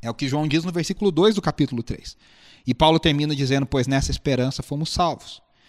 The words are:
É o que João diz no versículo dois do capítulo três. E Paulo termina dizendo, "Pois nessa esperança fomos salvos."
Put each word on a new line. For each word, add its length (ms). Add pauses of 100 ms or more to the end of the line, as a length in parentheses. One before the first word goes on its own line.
É 80
o 40
que 140
João 200
diz 160
no 80
versículo 400
dois 240
do 60
capítulo 420
três. 320 (500)
E 80
Paulo 260
termina 360
dizendo, 300
"Pois 220
nessa 240
esperança 520
fomos 260
salvos." 520 (280)